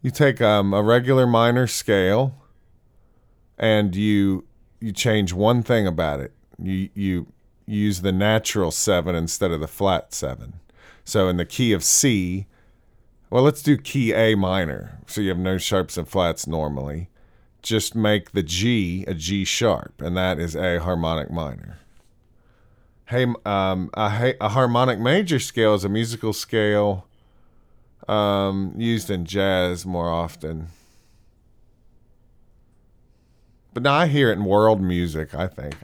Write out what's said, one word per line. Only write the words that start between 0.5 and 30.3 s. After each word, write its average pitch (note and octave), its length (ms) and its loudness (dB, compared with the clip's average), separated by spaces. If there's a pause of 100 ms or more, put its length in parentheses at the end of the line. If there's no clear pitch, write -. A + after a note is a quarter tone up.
a G#2 80 4
regular B2 440 4
minor A#2+ 400 4
scale, G#2+ 680 2 (1200)
and G#2+ 380 2
you, G2+ 480 2 (360)
you A2 120 -6
change G#2 400 0
one A2 300 2
thing A2 240 2
about D#2+ 340 -2
it. C2+ 120 -12 (300)
You, F#2+ 320 -4
you F#2+ 320 -2 (400)
use G#2 360 0
the F#2+ 100 0
natural G#2 580 2
seven F2 440 0
instead E2 360 -2
of D#2+ 100 -4
the D2+ 80 -6
flat - 460 -2
seven. B1+ 400 -10 (500)
So F#2+ 240 2
in F2+ 80 0
the F2 100 0
key A#2 260 0
of F2+ 120 0
C, F#2+ 600 0 (840)
well, B2 120 2
let's C#3 200 2
do D3 140 4
key C3 380 -2
A A2 220 4
minor, F#2 720 -2
so - 140 -8
you G2 100 0
have F2+ 80 -2
no F#2 200 -2
sharps F#2 380 -2
and E2 120 -6
flats F2 380 -2
normally. D2 600 -6 (540)
Just - 340 -2
make G#2 360 0
the G2+ 120 0
G F#2 640 -2
a F#2+ 60 -4
G F2+ 300 -4
sharp, - 560 -2
and F2 160 -4
that F#2 220 0
is E2 160 -4
a F2 240 -2
harmonic E2 520 -2
minor. C#2+ 480 -10 (1300)
Hey, B2 200 0 (180)
um, F#2+ 500 0
a G#2+ 160 0
ha-, A#2+ 300 0
a G#2+ 100 0
harmonic B2 500 2
major D#3+ 400 0
scale A2 340 2
is G2 100 -2
a G2+ 40 0
musical A2 440 -2
scale, G#2 720 0 (1000)
um, G2 680 0
used A#2 340 -2
in F2+ 140 -4
jazz F2+ 640 0
more F2 220 -4
often. E2 600 -6 (3000)